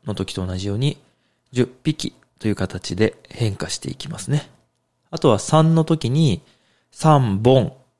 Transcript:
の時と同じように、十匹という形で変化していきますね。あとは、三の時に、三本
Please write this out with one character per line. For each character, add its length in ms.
の 100
時 200
と 120
同 100
じ 120
よ 60
う 40
に、 200
十 200
匹 320
と 100
い 20
う 60
形 400
で 200
変 280
化 140
し 80
て 120
い 40
き 140
ま 100
す 120
ね。 200
あ 80
と 120
は、 80
三 360
の 100
時 260
に、 320
三 520
本 300